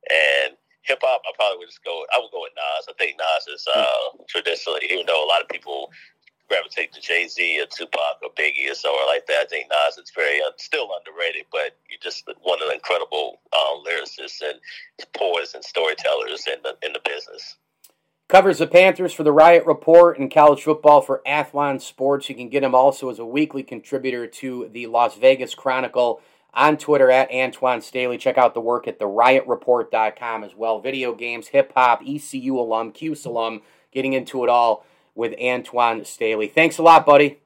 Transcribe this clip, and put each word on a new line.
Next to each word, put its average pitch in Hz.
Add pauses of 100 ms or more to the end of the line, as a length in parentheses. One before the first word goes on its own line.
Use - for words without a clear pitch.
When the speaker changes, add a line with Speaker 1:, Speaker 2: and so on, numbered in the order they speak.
(100)
Speaker 1:
And 71 (240)
hip-hop, 131
I -
probably 98
would 90
just -
go, 85
I 117
would 117
go 90
with 85
Nas. 76
I -
think 82
Nas 80
is, -
uh, 69 (320)
Speaker 2:
Hmm. -
Speaker 1:
traditionally, -
even 87
though 80
a 76
lot 85
of -
people 71 (580)
gravitate 90
to -
Jay-Z 85
or -
Tupac 73
or -
Biggie 69
or 71
somewhere 69
like 73
that, 73
I -
think 73
Nas 73
is -
very 73
un-, 76
still 123 (100)
underrated, 82
but 73 (120)
you're -
just - (120)
one 87
of 78
the 71
incredible, 76 (160)
um, 71
lyricists -
and 76 (560)
poets 85
and 65
storytellers 73
in -
the, 67 (100)
in -
the -
business. - (720)
Speaker 2:
Covers 185
the -
Panthers 185
for -
the 151
Riot 160
Report 170
and 135
college 147
football 151
for -
Athlon 143
Sports. 139
You 139
can 120
get 135
him 131
also 135
as 110
a 117
weekly 139
contributor 123
to 123
the 120
Las 117
Vegas 127
Chronicle 123 (320)
on 147
Twitter 143
at 131
Antoine 127
Staley. 123
Check 127
out 123
the 123
work 117
at 113
the 107
riot 123
report 120
dot 110
com 113
as 98
well. 110
Video 127
games, 117
hip-hop, 127
E 143
C -
U 127
alum, 113
Cuse 156
alum, 113 (300)
getting 135
into 127
it 120
all 120 (300)
with 113
Antoine 120
Staley. 110
Thanks -
a 165
lot, 165
buddy. 143